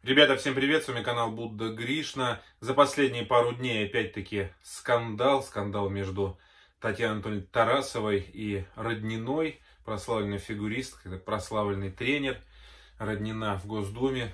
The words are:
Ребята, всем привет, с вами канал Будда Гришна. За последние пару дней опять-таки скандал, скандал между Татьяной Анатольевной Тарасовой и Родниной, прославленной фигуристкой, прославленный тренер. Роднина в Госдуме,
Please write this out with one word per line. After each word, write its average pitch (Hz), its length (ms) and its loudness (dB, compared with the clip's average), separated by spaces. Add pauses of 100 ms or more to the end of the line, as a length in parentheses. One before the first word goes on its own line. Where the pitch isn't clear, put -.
Ребята, 135 300 8
всем 135 180 -2
привет, 139 300 2
с - 40 -8
вами 120 140 -4
канал 120 300 0
Будда 110 380 -6
Гришна. 123 680 -4 (200)
За 131 160 -2
последние 131 500 4
пару 120 280 4
дней 117 340 -2
опять-таки 104 600 -4 (120)
скандал, 120 800 2
скандал 101 480 -2
между 98 480 -2 (420)
Татьяной 110 340 0
Анатольевной 104 340 -4
Тарасовой 117 720 2 (120)
и 101 340 -4 (100)
Родниной, 113 840 -2 (240)
прославленной 104 540 -2
фигуристкой, 104 800 -6
прославленный 101 720 -2
тренер. 135 500 -2 (600)
Роднина 107 580 -4
в 92 80 -8
Госдуме, 110 680 -2